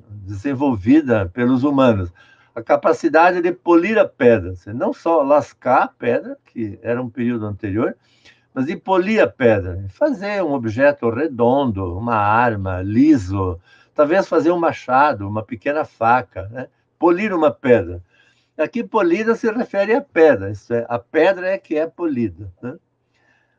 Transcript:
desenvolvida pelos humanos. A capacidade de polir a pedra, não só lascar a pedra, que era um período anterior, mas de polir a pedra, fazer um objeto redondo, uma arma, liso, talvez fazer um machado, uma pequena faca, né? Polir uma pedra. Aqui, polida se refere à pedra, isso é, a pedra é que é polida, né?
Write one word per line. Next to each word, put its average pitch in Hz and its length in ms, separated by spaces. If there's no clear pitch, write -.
desenvolvida 117 1200
pelos 123 300
humanos. 127 500
A - 80
capacidade 165 800
de 175 120
polir 170 440
a 202 120
pedra, 104 460
não 202 180
só 165 300
lascar 139 600
a 262 40
pedra, 156 480
que 107 360
era 120 180
um 127 80
período 117 380
anterior, 107 480
mas 131 140
de 180 100
polir 185 460
a 151 60
pedra, 98 640
fazer 208 520
um 151 100
objeto 127 580
redondo, 120 840
uma 113 200
arma, 104 680
liso, 101 760
talvez - 320
fazer 190 240
um 175 80
machado, 135 680
uma 107 160
pequena 143 400
faca, 113 680
né? 127 160
Polir 180 340
uma 156 200
pedra. 90 500
Aqui, 156 240
polida 214 540
se 226 160
refere 208 420
à 269 60
pedra, 139 500
isso 107 240
é, 117 140
a 117 100
pedra 180 480
é 190 120
que 160 180
é 160 100
polida, 110 640
né? 123 140